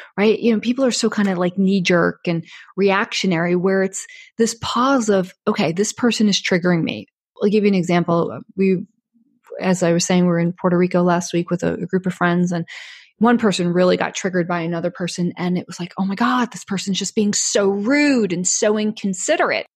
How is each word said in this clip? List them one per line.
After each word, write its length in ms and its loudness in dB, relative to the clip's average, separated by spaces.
right? 240 2
You 140 2
know, 60 0
people 260 0
are 60 2
so 180 0
kinda, 260 0
like, 220 0
knee 240 2
jerk 460 2
and 180 -2
reactionary 800 0
where 260 2
it's 240 -4
this 240 0
pause 480 0
of, 240 0
"Okay, 240 0
this 220 -2
person 360 2
is 100 2
triggering 440 0
me." 240 -6
I'll 80 2
give 140 2
you 60 4
an 40 2
example. 640 0
We, 300 0
as 220 0
I 120 2
was 120 0
saying, 200 2
we 40 2
were 100 2
in 140 0
Puerto 240 0
Rico 240 2
last 320 0
week 160 -2
with 140 -2
a, 100 0
a 140 -6
group 180 -2
of 80 -2
friends, 380 0
and 140 -4
one 200 4
person 360 0
really 240 4
got 180 -4
triggered 320 -2
by 140 -2
another 300 -4
person. 440 -4
And 220 -2
it 100 -6
was 120 -16
like, 180 -10
"Oh 80 -2
my 100 -4
God, 360 0
this 120 -16
person's 360 -4
just 160 -8
being 180 0
so 360 0
rude 640 2
and 160 -2
so 300 0
inconsiderate." 880 -2